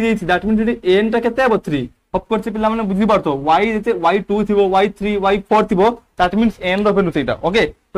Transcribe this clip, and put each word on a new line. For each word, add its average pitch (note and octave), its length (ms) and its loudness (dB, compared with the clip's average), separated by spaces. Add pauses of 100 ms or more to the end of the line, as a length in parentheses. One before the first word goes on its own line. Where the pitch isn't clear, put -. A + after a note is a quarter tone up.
ଦେଇଛି, A3 280 0
that F3+ 160 0
means A3 160 2
ଏଠି A#3 100 0 (200)
ଏନ୍ G#3+ 200 2
ଟା A#3 120 2
କେତେ A#3 200 -2
ହବ? A3 100 2 (120)
ଥ୍ରୀ। C#3+ 140 -2 (340)
ଅଫ୍ - 140 -4
କୋର୍ସ A3 160 -2 (100)
ପିଲାମାନେ A3 340 -2
ବୁଝିପାରୁଥିବ, F#3+ 440 0 (160)
ୱାଇ F#3 160 4 (100)
ଯେତେ G#3+ 160 -2 (140)
ୱାଇ F3+ 120 2 (120)
ଟୁ G3+ 60 0 (120)
ଥିବ, G3+ 120 2 (160)
ୱାଇ G3 120 4 (100)
ଥ୍ରୀ, G#3 140 -4 (140)
ୱାଇ G3 120 2 (120)
ଫୋର୍ G#3+ 200 4
ଥିବ, F#3 120 2 (380)
that F3+ 200 2
means A3+ 160 0 (160)
ଏନ୍ G3 140 0
ର G#3 100 2
ଭ୍ୟାଲୁ F#3 200 0
ସେଇଟା। B2 180 -2 (140)
ଓକେ, G3 160 0 (280)
ତ - 60 -6